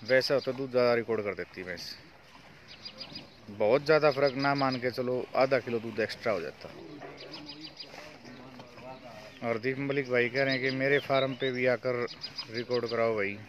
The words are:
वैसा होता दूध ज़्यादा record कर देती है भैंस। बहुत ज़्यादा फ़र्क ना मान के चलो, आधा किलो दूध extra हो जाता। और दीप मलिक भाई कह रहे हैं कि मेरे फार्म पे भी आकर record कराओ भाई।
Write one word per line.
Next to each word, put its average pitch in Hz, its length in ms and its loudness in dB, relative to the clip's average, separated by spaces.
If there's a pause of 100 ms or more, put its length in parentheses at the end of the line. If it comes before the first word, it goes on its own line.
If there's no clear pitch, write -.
वैसा 131 260 6
होता 131 160 0
दूध 127 200 -6
ज़्यादा 123 240 6
record 113 280 0
कर 98 120 -2
देती 87 260 -8
है 90 60 -8
भैंस। - 280 -10 (1600)
बहुत 110 340 4
ज़्यादा 151 260 6
फ़र्क 135 260 2
ना 139 180 2
मान 135 260 2
के 123 100 0
चलो, 127 340 -2 (100)
आधा 131 240 4
किलो 117 200 -2
दूध 110 200 -6
extra 107 340 -2
हो 90 80 -2
जाता। 78 280 -10 (2750)
और 117 120 2
दीप 131 220 -2
मलिक 139 280 0
भाई 123 200 4
कह 131 140 2
रहे 135 100 2
हैं 127 100 0
कि 135 140 2
मेरे 139 240 4
फार्म 135 340 2
पे 131 160 -2
भी 127 160 0
आकर 120 380 0 (460)
record 120 360 -2
कराओ 113 280 2
भाई। 101 220 0 (120)